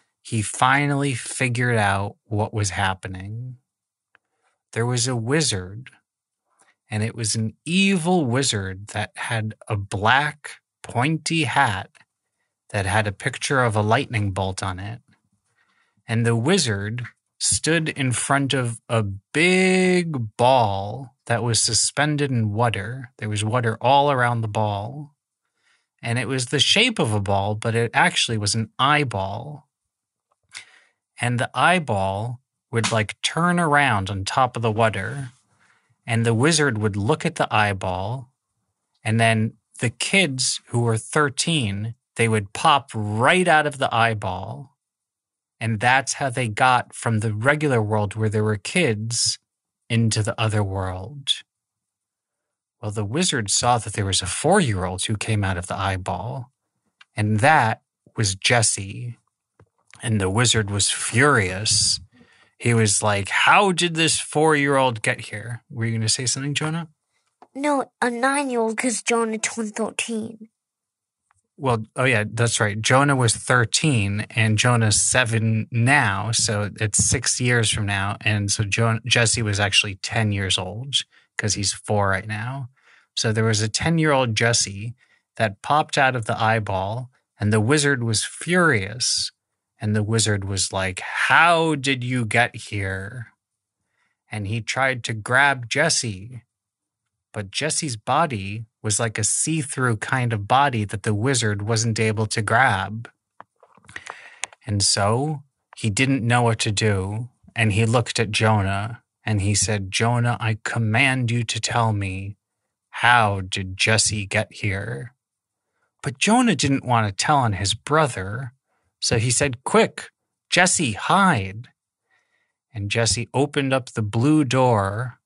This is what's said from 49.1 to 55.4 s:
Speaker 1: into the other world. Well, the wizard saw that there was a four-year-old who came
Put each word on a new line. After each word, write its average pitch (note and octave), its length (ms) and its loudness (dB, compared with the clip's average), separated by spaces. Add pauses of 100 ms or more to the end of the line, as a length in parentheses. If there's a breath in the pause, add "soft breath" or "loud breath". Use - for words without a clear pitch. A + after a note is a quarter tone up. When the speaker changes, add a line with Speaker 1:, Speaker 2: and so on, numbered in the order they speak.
Speaker 1:
into A2+ 340 2
the A2 160 -4
other G#2+ 240 0
world. F#2+ 680 -6 (1500)
Well, G#2+ 80 -6
the G#2 140 -4
wizard B2 460 -2
saw B2 280 2
that G#2+ 160 -8
there G#2 100 -2
was F#2+ 160 -2
a F#2 60 -6
four-year-old G2+ 800 0
who A2 120 -2
came G#2 280 -2